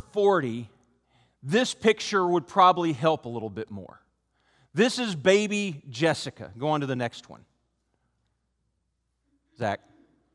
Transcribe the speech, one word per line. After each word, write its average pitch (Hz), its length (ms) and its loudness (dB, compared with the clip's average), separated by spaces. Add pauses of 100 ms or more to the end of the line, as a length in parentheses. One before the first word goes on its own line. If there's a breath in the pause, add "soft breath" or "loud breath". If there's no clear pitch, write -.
(120)
forty, 147 580 0 (720)
this 202 320 0
picture 208 540 0
would 175 180 0
probably 175 460 4
help 151 320 -2
a 120 60 -12
little 110 200 -8
bit 107 220 -12
more. 101 300 -18 (720)
This 233 260 2
is 220 160 -4
baby 196 760 0
Jessica. 127 680 -4
Go 131 100 -4
on 151 140 0
to 139 60 -6
the 131 80 -4
next 120 340 -8
one. - 160 -20 (2000)
Zach. 104 220 -4 (560)